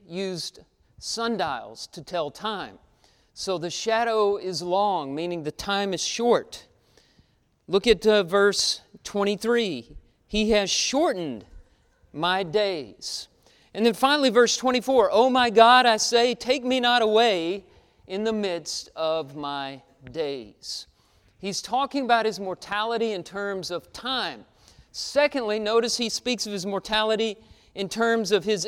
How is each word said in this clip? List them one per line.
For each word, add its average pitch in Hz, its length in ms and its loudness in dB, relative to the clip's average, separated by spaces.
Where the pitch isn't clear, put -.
used 180 540 -8
sundials 160 880 -6
to - 140 -16
tell 156 280 -4
time. 180 480 -10
So 185 240 -4
the 170 100 -6
shadow 220 680 2
is 180 260 -6
long, 180 500 0
meaning 170 300 -4
the 147 80 -6
time 196 420 -2
is 165 120 -4
short. - 640 0
Look 196 220 0
at, 208 180 4
uh, 214 160 6
verse 196 600 2
twenty-three. 202 960 -2
"He 214 260 2
has 202 180 2
shortened 180 760 0
my 180 320 -2
days." 175 840 -4
And 214 100 0
then 233 80 4
finally, 277 380 2
verse 233 260 4
twenty-four, 247 560 2
"Oh 240 160 6
my 247 220 2
God, 233 340 8
I 220 140 4
say, 233 360 2
take 247 300 -2
me 254 160 0
not 240 220 2
away 208 600 2
in 196 180 -4
the 226 80 0
midst 185 640 -4
of 156 400 -2
my 139 460 -8
days." 139 760 -8
He's 190 220 -6
talking 262 440 -2
about 226 200 4
his 196 160 -4
mortality 214 720 -4
in 180 120 -6
terms 196 460 -8
of 175 220 -8
time. 202 540 -6
Secondly, 262 680 0
notice 226 400 2
he 233 100 -2
speaks - 380 -4
of 208 60 -8
his 185 120 -6
mortality 214 720 0
in 196 140 -6
terms 226 440 0
of 180 120 4
his 202 240 0